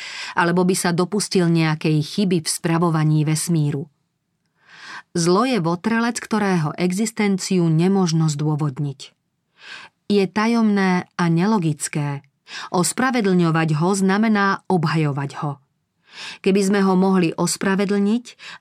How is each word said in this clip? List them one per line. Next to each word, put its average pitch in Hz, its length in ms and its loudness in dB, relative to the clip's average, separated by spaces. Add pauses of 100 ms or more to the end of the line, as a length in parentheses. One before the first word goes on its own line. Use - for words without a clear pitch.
(340)
alebo 175 320 2
by 180 80 2
sa 180 160 0
dopustil 180 560 0
nejakej 160 560 2
chyby 180 400 -2
v - 80 -8
spravovaní 160 720 0
vesmíru. 151 720 -2 (1200)
Zlo 180 320 2
je 247 160 0
votrelec, 226 560 -2
ktorého 190 640 -2
existenciu 185 880 0
nemožno 165 560 2
zdôvodniť. 147 880 -4 (960)
Je 202 160 2
tajomné 202 880 2
a 180 160 -2
nelogické. 165 960 0 (480)
Ospravedlňovať 180 960 0 (160)
ho 180 80 2
znamená 196 720 0
obhajovať 151 800 -2
ho. 139 160 -8 (800)
Keby 190 240 2
sme 196 160 2
ho 190 160 4
mohli 185 400 2
ospravedlniť 202 880 0 (360)